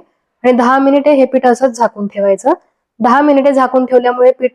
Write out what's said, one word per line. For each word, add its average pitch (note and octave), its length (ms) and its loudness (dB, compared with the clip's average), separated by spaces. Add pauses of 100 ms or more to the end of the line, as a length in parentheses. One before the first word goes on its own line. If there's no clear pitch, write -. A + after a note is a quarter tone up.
(440)
आणि B3+ 80 2
दहा B3 260 0
मिनिटे C#4 360 2
हे C4+ 100 2
पीठ B3+ 220 -2
असंच B3 320 0
झाकून G#3+ 280 -4
ठेवायचं. G3 460 -2 (480)
दहा A#3 200 2
मिनिटे C#4+ 320 2
झाकून C4 340 0
ठेवल्यामुळे B3 460 0
पीठ B3+ 220 -4